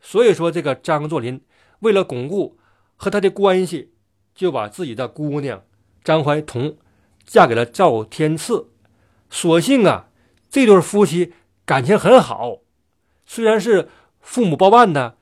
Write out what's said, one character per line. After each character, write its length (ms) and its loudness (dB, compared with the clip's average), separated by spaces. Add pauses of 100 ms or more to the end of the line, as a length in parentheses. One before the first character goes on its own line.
所 240 0
以 80 4
说 180 -2
这 80 -4
个 140 -4
张 340 -4
作 120 -4
霖 240 -10 (380)
为 100 0
了 120 2
巩 240 -8
固 300 -8 (380)
和 160 -6
他 100 -2
的 80 2
关 340 0
系， 300 -10 (400)
就 180 -4
把 160 -6
自 200 -12
己 80 -10
的 120 -8
姑 320 -8
娘 240 -10 (400)
张 200 0
怀 180 -2
彤 360 -8 (480)
嫁 200 6
给 80 -2
了 100 0
赵 400 0
天 320 -4
赐。 360 -8 (580)
所 320 0
幸 240 2
啊， 240 -2 (400)
这 160 2
对 160 6
夫 240 0
妻 280 -4 (300)
感 220 -2
情 120 2
很 220 6
好， 420 -6 (680)
虽 180 -6
然 160 2
是 260 0 (320)
父 240 -4
母 140 0
包 140 4
办 200 6
的 300 -4